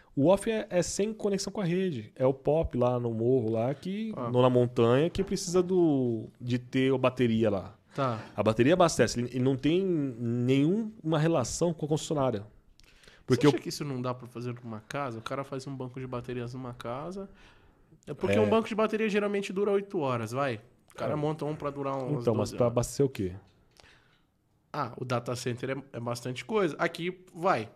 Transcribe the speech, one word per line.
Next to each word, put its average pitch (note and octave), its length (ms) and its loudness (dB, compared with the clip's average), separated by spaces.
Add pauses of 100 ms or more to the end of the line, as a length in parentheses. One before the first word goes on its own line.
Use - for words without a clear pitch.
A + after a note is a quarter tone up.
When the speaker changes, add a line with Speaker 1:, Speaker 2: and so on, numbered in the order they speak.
(140)
Speaker 1:
O - 140 4
off F#3+ 220 4
é, A3 200 -4
é F3+ 120 2
sem G#3 300 -2
conexão G3+ 400 -4
com A3 80 -6
a G3 40 -2
rede. E3+ 500 -2
É C3 120 2
o C3+ 80 4
pop D3+ 420 0
lá B2 240 2
no A#2+ 140 -2
morro, A2+ 360 2
lá A2+ 240 0
que, G#3+ 400 -6
Speaker 2:
Ah. A#2+ 180 -6
Speaker 1:
ou B2 100 6
na B2+ 80 8
montanha, B2 580 4
que F#3 160 -2
precisa F3+ 380 0
do, C#3+ 640 2 (120)
de B2 180 0
ter C3 360 0
a B2+ 40 0
bateria A#2 520 2
lá. F#2+ 240 -4 (200)
Speaker 2:
Tá. B2 280 -2 (140)
Speaker 1:
A G#2 60 -2
bateria A#2+ 320 4
abastece, D#3 440 4
ele, B2 120 -4
ele B2+ 140 -2
não C3+ 120 2
tem D3+ 260 2
nenhuma C#3+ 1400 0
relação D#3+ 560 0
com D#3+ 120 -6
a - 20 -10
concessionária. C3+ 560 0 (800)
Porque B2 180 4
Speaker 2:
Você D3+ 60 8
acha C#3 80 6
Speaker 1:
eu - 60 -4
Speaker 2:
que - 60 -8
isso D3+ 160 -8
não C3 180 -6
dá B2 100 -4
pra B2 140 -12
fazer A#2+ 260 -10 (120)
numa A2 160 -12
casa? B2+ 380 -8
O A2 40 -14
cara C3+ 220 -8
faz C3+ 220 -10
um C#3 80 -10
banco B2+ 260 -10
de B2+ 60 -10
baterias B2 480 -8
numa B2+ 200 -10
casa. E3 560 -10 (760)
É D3 60 -12
porque G3 240 0
Speaker 1:
É. G#3+ 40 6
Speaker 2:
um G#3+ 100 4
banco A3 180 2
de A3+ 60 -6
bateria G#3+ 340 0
geralmente G3+ 440 0
dura G3+ 180 0
oito G3 300 0
horas, A#2+ 320 -2
vai. B2+ 280 -2 (300)
O - 60 -20
cara A#2 160 -2
Speaker 1:
É. - 40 -2
Speaker 2:
monta D3+ 280 -2
um D3+ 100 -4
pra D3 160 -6
durar C3+ 260 -4
umas C3+ 260 -2
Speaker 1:
Então, A#2 120 2
mas G#2+ 160 0
Speaker 2:
doze - 60 -10
Speaker 1:
pra B2 100 4
Speaker 2:
horas. A#2 60 2
Speaker 1:
abastecer A#2+ 340 2
o - 20 -2
quê? F#2+ 240 -4 (1400)
Speaker 2:
Ah, C#3+ 240 -4
o - 80 -10
data A#2+ 320 -4
center B2 340 -6
é, C3+ 260 -8
é A#2 40 -8
bastante A#2+ 440 -6
coisa. G3 340 0
Aqui, E3+ 380 -4 (180)
vai. D#3+ 420 0